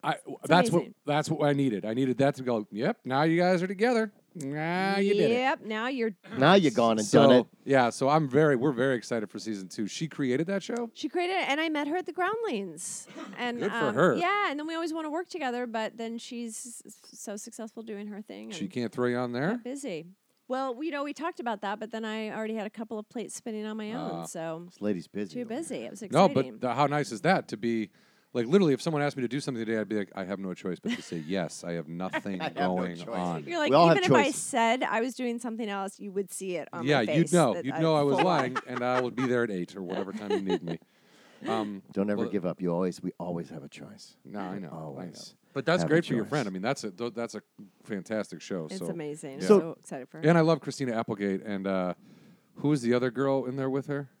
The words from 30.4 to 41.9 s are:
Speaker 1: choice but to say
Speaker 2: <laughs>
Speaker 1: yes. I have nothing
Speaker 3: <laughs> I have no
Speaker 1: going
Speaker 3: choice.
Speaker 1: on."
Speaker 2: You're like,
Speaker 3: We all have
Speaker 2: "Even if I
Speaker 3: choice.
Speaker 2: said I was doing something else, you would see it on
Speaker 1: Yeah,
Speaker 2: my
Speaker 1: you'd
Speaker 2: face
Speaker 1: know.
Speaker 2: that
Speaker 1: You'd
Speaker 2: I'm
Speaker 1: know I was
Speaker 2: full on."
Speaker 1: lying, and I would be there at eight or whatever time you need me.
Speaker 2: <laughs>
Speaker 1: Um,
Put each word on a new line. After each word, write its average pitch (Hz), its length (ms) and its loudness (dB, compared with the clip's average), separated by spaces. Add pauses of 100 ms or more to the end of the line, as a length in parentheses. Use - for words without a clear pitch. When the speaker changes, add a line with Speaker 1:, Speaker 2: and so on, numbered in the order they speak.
Speaker 1:
choice 87 260 -4
but - 120 -4
to 120 100 -4
say - 160 -8
Speaker 2:
<laughs> 76 100 -6
Speaker 1:
yes. 87 360 -4
I 87 100 -6
have 82 140 -6
nothing 92 520 -6
Speaker 3:
<laughs> - 20 -6
I - 40 -4
have - 100 -6
no 92 200 0
Speaker 1:
going 90 200 -4
Speaker 3:
choice. 85 120 -12
Speaker 1:
on." 85 380 -4
Speaker 2:
You're - 120 -6
like, - 140 0
Speaker 3:
We 135 40 6
all 170 120 10
have 165 100 8
Speaker 2:
"Even 359 140 4
if 131 40 8
I 285 100 6
Speaker 3:
choice. 302 100 -2
Speaker 2:
said 233 480 0
I - 180 0
was 247 140 -2
doing 240 240 -4
something 226 280 -6
else, 202 320 -6
you 202 120 -12
would 190 200 -4
see 190 260 -6
it 147 140 -6
on 117 140 -6
Speaker 1:
Yeah, 143 120 4
Speaker 2:
my 123 40 4 (120)
Speaker 1:
you'd 165 100 6
Speaker 2:
face 156 100 2
Speaker 1:
know. 139 220 6
Speaker 2:
that 87 100 -6
Speaker 1:
You'd 135 80 -4
Speaker 2:
I'm - 80 0
Speaker 1:
know 160 140 4
I 147 80 4
was 139 160 4
Speaker 2:
full - 80 4
on." 170 100 4
Speaker 1:
lying, 127 200 0 (100)
and 127 160 -4
I 127 180 2
would 120 140 -2
be 127 100 0
there 120 180 4
at 117 60 0
eight 90 260 -6
or 98 60 -10
whatever 95 320 -6
time 208 180 -6
you 202 100 0
need 190 220 -2
me. 165 200 -6
Speaker 2:
<laughs> - 60 -20 (580)
Speaker 1:
Um, 104 340 -2 (120)